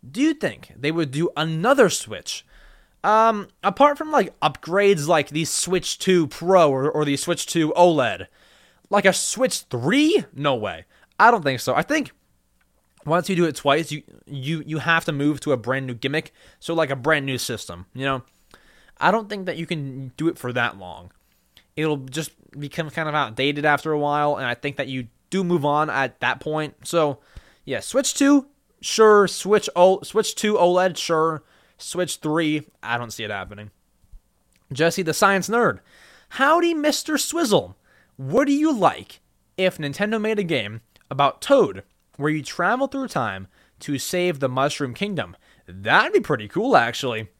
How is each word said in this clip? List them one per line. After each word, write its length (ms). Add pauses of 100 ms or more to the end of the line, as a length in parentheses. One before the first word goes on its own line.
Do 120
you 140
think 420
they 160
would 180
do 260
another 540
Switch? 560 (560)
Um, 460 (140)
apart 360
from, 140
like, 280
upgrades 680
like 200
the 160
Switch 540
two 300
Pro 420
or, 200
or 140
the 120
Switch 300
two 260
oled, 540 (640)
like 140
a 80
Switch 500
three? 680
No 220
way. 300 (340)
I 120
don't 120
think 180
so. 140
I 80
think 300 (920)
once 240
you 80
do 80
it 120
twice, 340
you, 120 (240)
you, 400
you 120
have 280
to 60
move 280
to 120
a 40
brand 300
new 80
gimmick. 380 (280)
So, 140
like, 160
a 60
brand 300
new 120
system, 540
you 120
know? 180 (760)
I 120
don't 180
think 180
that 100
you 100
can 500
do 120
it 100
for 140
that 260
long. 320 (680)
It'll 220
just 340 (260)
become 320
kind 180
of 60
outdated 500
after 280
a 60
while, 380
and 100
I 80
think 220
that 120
you 200 (200)
do 160
move 200
on 260
at 300
that 200
point. 340 (100)
So, 340 (460)
yeah, 160
Switch 340
two, 320 (340)
sure. 480
Switch 480
O-, 240
Switch 340
two 200
oled, 420
sure. 480 (340)
Switch 380
three, 500 (160)
I 140
don't 160
see 120
it 60
happening. 400 (1000)
Jesse 300
the 100
Science 380
Nerd, 300 (500)
"Howdy, 420
Mister 460
Swizzle. 580 (400)
What 300
do 80
you 180
like 480 (380)
if 180
Nintendo 420
made 200
a 60
game 360 (300)
about 320
Toad, 400 (340)
where 140
you 120
travel 440
through 220
time 380 (340)
to 180
save 420
the 80
Mushroom 460
Kingdom?" 420 (320)
That'd 460
be 60
pretty 280
cool, 300
actually. 500 (120)